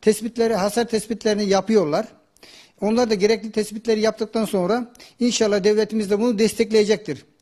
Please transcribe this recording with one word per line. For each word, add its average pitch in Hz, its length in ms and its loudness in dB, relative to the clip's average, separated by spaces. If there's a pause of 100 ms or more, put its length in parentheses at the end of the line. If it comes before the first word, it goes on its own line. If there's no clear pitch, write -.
Tespitleri, 226 540 0
hasar 208 300 0
tespitlerini 214 600 -2
yapıyorlar. 196 600 2 (760)
Onlar 220 280 0
da 226 40 -2
gerekli 214 380 0
tespitleri 214 480 -4
yaptıktan 220 460 -2
sonra 208 480 -2 (260)
inşallah 214 440 0
devletimiz 214 460 0
de 202 100 0
bunu 226 200 0
destekleyecektir. 214 880 0 (160)